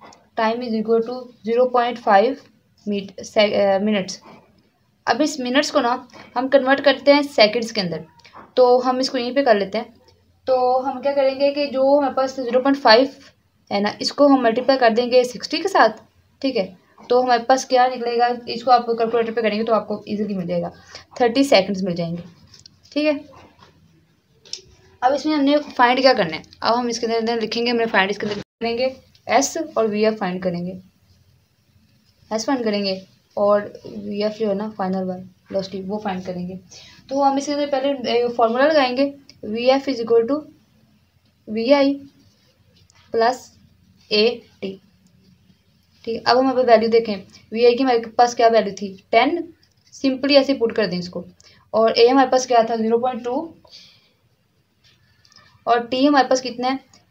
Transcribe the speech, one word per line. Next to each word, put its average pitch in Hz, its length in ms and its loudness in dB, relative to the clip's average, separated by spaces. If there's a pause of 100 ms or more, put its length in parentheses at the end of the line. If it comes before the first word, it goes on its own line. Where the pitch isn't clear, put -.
(380)
time 233 260 -2
is 226 120 -6
equal 226 300 0
to 247 100 -8 (300)
zero 233 260 2
point 240 320 -2
five 226 320 4 (500)
मीट-, 202 380 -8
से-, 214 300 0
अ, 196 280 0
minutes। 208 400 -4 (880)
अब 233 140 0
इस 294 180 -4
minutes 254 320 -2
को 294 100 0
ना 240 100 0 (440)
हम 254 140 -4
convert 269 320 2
करते 277 320 4
हैं 294 120 4
seconds 226 460 2
के 208 100 -6
अंदर, 165 220 -6 (540)
तो 254 220 6
हम 254 200 -2
इसको 262 180 -4
यहीं 247 180 -6
पे 277 80 0
कर 240 120 4
लेते 196 220 -4
हैं। 226 160 -10 (540)
तो 254 320 0
हम 262 220 -6
क्या 277 120 -2
करेंगे 277 380 0
कि 285 160 -4
जो 262 220 -2
हमारे 277 240 2
पास 262 220 -2
ज़ीरो 233 240 -2
पॉइंट 277 200 0
फ़ाइव 247 340 4 (580)
है 202 100 -2
ना, 208 200 -2
इसको - 260 2
हम 269 160 4
multiply 247 340 2
कर 233 160 4
देंगे 247 320 2
सिक्सटी 240 340 -8
के 339 100 -4
साथ, 240 340 2 (380)
ठीक 262 140 -4
है। 190 200 -4 (340)
तो 247 120 4
हमारे 240 220 2
पास 262 220 2
क्या 254 220 4
निकलेगा, 240 400 0 (220)
इसको 240 220 -2
आप 233 180 4
calculator 226 420 0
पे 233 100 -4
करेंगे 214 220 -2
तो 226 100 0
आपको 208 340 -4
easily 208 280 -6
मिल 180 120 -6
जाएगा, 170 240 -4 (500)
thirty 247 240 2
seconds 196 380 2
मिल 180 120 -4
जाएंगे, 170 280 -8 (680)
ठीक 294 120 0
है। 302 80 2 (1900)
अब 254 120 2
इसमें 302 220 -2
हमने 285 220 2
फाइंड 247 440 0
क्या 262 120 6
करना 165 220 -2
है, - 80 -12 (180)
अब 220 140 0
हम 240 140 -2
इसके 233 160 -6
अंदर, 226 120 -2
अंदर 226 240 -2
लिखेंगे, 233 300 -4
हमने 226 160 0
find 196 240 0
इसके 208 160 -6
अंदर 208 120 -6
करेंगे 240 560 -6 (320)
एस 254 300 0 (200)
और 220 100 2
वी 208 160 -2
एफ़ 214 120 2
फाइंड 185 280 -6
करेंगे, 180 380 -6 (1500)
S 220 140 -6
find 262 180 -2
करेंगे 202 380 -4 (360)
और 208 340 0 (160)
वी 202 360 -10
एफ़ 214 160 -4
जो 220 100 -2
है 196 60 0
ना 214 220 -6
final 190 280 -4
वाला 185 160 -8 (280)
वेलोसिटी 190 320 -6
वो 190 220 -8
find 185 220 -8
करेंगे। 180 300 -8 (540)
तो 269 120 -2
हम 277 160 2
इसके 285 140 -4
अंदर 285 160 -2
पहले, 262 440 -2
ए, 240 180 0
formula 240 360 2
लगाएंगे, 277 480 2 (320)
वी 226 240 -4
F 269 200 2
is 240 100 -4
equal 233 300 2
to 285 100 -2 (1080)
V 226 260 -2
I 277 200 2 (1200)
plus 233 320 0 (680)
ए 214 140 4 (360)
टी, 196 100 -8 (1400)
ठीक 226 80 -6
है। 226 60 -10
अब 240 160 4
हम 262 60 2
यहाँ 262 120 0
पे 254 80 0
value 226 260 4
देखें, 226 260 0 (380)
वी 233 120 2
आई 240 100 6
की 262 80 -2
हमारे 247 160 2 (180)
पास 240 180 4
क्या 233 140 4
value 202 240 0
थी, 196 180 -10 (200)
ten, 294 420 0 (400)
simply 269 440 0
ऐसे 269 180 4
put 226 200 -2
कर 190 120 0
दें 180 100 -4
इसको, 175 260 -10 (500)
और 226 180 2
ए 233 160 6
हमारे 262 220 4
पास 254 180 2
क्या 233 160 4
था, 233 120 -2
ज़ीरो 226 240 0
पॉइंट 247 240 -6
टू, 240 120 -6 (2250)
और 233 200 0
T 262 180 0
हमारे 277 220 4
पास 262 140 0
कितना 240 260 -6
है, 269 120 -4 (320)